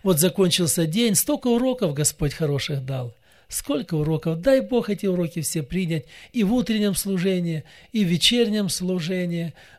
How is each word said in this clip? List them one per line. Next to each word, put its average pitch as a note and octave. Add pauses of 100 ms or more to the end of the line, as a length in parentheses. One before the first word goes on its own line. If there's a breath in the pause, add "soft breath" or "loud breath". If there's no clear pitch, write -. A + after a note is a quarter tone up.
Вот F3+
закончился F3+
день, G#3
столько D4
уроков A#3+
Господь D3
хороших C#3+
дал. B2+ (360 soft breath)
Сколько -
уроков. D#3+
Дай C4+
Бог A#3+
эти G3+
уроки F3
все D#3
принять E3+ (260 loud breath)
и A#3+
в G3
утреннем G#3+
служении, F3+ (300 loud breath)
и G#3+
в F3
вечернем G#3
служении. F3+ (240 loud breath)